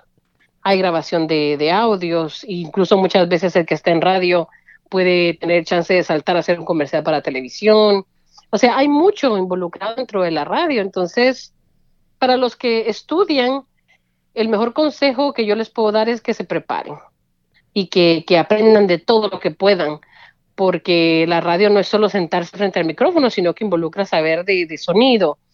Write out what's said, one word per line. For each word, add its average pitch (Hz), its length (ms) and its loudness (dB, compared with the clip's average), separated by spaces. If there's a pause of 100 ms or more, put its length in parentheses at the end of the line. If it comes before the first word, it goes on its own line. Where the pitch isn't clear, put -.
(640)
Hay 196 160 2
grabación 165 500 -2
de, 151 280 0
de 151 140 0
audios, 175 760 -2
incluso 180 520 0
muchas 185 300 2
veces 175 280 0
el 175 80 2
que 175 100 -4
está - 180 -2
en 165 100 0
radio 180 460 0 (420)
puede 180 500 0
tener 170 240 0
chance 180 300 0
de 180 100 4
saltar 170 320 -2
a 170 40 0
hacer 175 200 -2
un 165 60 -14
comercial 156 360 -2
para 156 200 -2
televisión. 202 840 0 (460)
O 214 80 -2
sea, 240 180 4
hay 277 120 2
mucho 294 500 2
involucrado 185 560 -6
dentro 226 280 -4
de 175 100 0
la 147 120 -2
radio, 247 380 -2
entonces, 196 720 -2 (640)
para 254 180 2
los 247 200 -2
que 226 340 -2
estudian, 277 720 -2 (720)
el 220 140 -2
mejor 226 260 -2
consejo 277 580 -2
que 233 140 -4
yo 208 100 0
les 226 140 -6
puedo 214 220 -2
dar 214 180 0
es 233 100 -4
que 226 140 -4
se - 100 -8
preparen 147 520 -8 (760)
y 196 140 -2
que, 170 400 2
que 180 100 2
aprendan 214 500 4
de 175 120 2
todo 220 320 0
lo 185 100 -10
que 170 100 -4
puedan, 160 500 0 (540)
porque 170 720 0
la 170 140 0
radio 175 300 2
no 202 100 4
es 180 80 -2
solo 208 220 2
sentarse 175 480 -4
frente 202 200 -2
al 170 60 0
micrófono, 254 460 0
sino 175 240 0
que - 100 -8
involucra 170 400 -2
saber 160 400 0
de, 185 220 -2
de 160 100 -10
sonido, 196 600 2 (140)